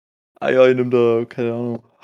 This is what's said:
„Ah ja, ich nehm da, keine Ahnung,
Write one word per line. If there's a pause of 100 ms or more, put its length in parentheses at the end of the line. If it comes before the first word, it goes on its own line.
(400)
„Ah
ja,
ich
nehm
da,
keine
Ahnung, (200)